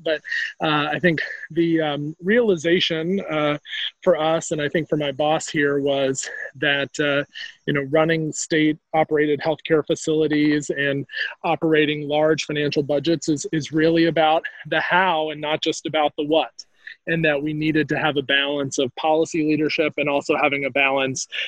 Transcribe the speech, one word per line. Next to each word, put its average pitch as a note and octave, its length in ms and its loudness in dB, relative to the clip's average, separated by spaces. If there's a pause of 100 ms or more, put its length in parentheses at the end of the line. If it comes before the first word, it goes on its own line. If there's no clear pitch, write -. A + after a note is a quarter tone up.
but, D#3 160 -2 (420)
uh, D3+ 300 0
I D3+ 60 -4
think D#3+ 200 2 (320)
the, E3 300 0
um, D3 420 -4
realization, F3+ 960 0 (100)
uh, D3+ 280 0 (440)
for F3 160 4
us, D#3+ 340 0
and D#3 100 -4
I C#3+ 80 -2
think D#3+ 180 -2
for - 80 -4
my D3 160 -2
boss D3+ 380 0
here, C#3+ 320 0
was C#3 440 0 (300)
that, C#3+ 460 -2
uh, C#3+ 240 0 (400)
you D3 80 0
know, C#3+ 160 0
running D#3+ 420 2
state D#3 460 0 (160)
operated D3+ 480 2
healthcare D#3 440 0
facilities D3+ 840 0
and C#3+ 360 -2 (380)
operating D3+ 640 2
large D3+ 380 2
financial D3 380 0
budgets D3 440 0
is, D3 240 0
is C#3+ 220 -4
really E3 320 4
about D#3+ 400 2 (220)
the D#3 120 0
how E3 520 2
and D3+ 100 -10
not D3+ 200 -2
just - 240 -2
about D3+ 320 0
the D#3 60 -2
what. D3 300 2 (520)
And E3 200 0
that D3 180 2
we D#3 80 -2
needed D3+ 380 0
to D3 100 -2
have D3 160 0
a C#3+ 60 0
balance C#3 560 0
of C3 180 0
policy D#3+ 480 0
leadership D3+ 540 0
and C#3+ 100 -2
also C#3+ 300 0
having C#3 260 0
a C3+ 60 -4
balance C3+ 580 0 (200)